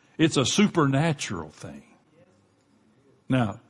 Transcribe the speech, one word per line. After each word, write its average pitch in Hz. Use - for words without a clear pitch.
It's 156
a 131
supernatural 139
thing. -
Now, 120